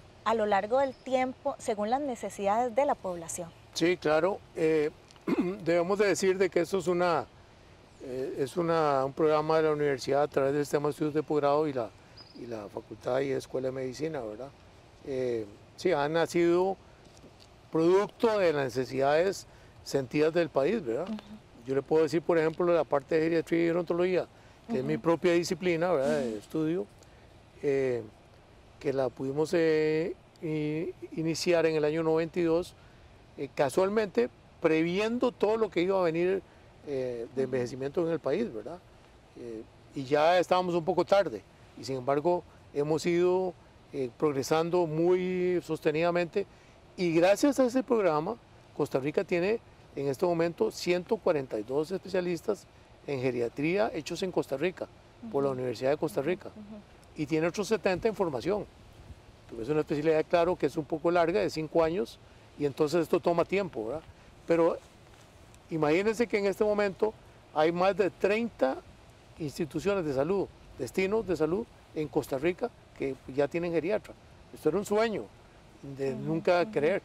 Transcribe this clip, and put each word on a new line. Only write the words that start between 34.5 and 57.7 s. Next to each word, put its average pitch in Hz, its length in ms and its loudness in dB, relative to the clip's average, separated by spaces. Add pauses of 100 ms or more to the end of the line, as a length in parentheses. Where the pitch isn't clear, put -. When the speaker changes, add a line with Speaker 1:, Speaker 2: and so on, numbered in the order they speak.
Speaker 2:
previendo 190 720 2
todo 208 240 0
lo 220 140 0
que 175 120 0
iba 190 160 2
a 185 60 2
venir, 175 360 0 (460)
eh, 127 480 -6
de 131 80 0
Speaker 1:
Ujú. - 0 -
Speaker 2:
envejecimiento 131 640 -2
en 165 60 0
el 160 80 -2
país, 175 340 -2
¿verdad? 127 240 -12 (580)
Eh, 117 260 -12 (340)
y 143 80 -6
ya 151 340 4
estábamos 180 360 2
un 170 100 0
poco 170 200 0
tarde, 160 380 2 (360)
y 120 60 -16
sin 131 120 -6
embargo 143 460 0 (320)
hemos 147 320 0
ido, 180 480 0 (380)
eh, 135 260 -6
progresando 160 680 0
muy 180 800 0
sostenidamente, 170 800 0 (520)
y 175 180 0
gracias 202 460 4
a 254 60 6
ese 254 180 0
programa, 185 520 0 (400)
Costa 147 220 0
Rica 147 240 0
tiene 190 380 0 (340)
en 139 140 -4
este 139 180 0
momento 175 460 0
ciento 175 460 -2
cuarenta 139 400 -2
y 107 40 -4
dos 139 300 -4
especialistas 180 760 -4 (400)
en 143 140 -4
geriatría 139 760 -2
hechos 165 300 -8
en 185 80 -4
Costa 147 240 -2
Rica, 156 320 -4 (420)
por 139 140 0
la 139 60 0
Speaker 1:
Ujú. 131 80 -4
Speaker 2:
Universidad 127 320 -2
de 151 80 2
Costa 156 220 -2
Rica, 170 280 -4
Speaker 1:
Ujú, - 100 -18
ujú. 208 640 -14
Speaker 2:
y 147 40 -4
tiene 156 200 2
otros 180 220 -2
setenta 202 400 0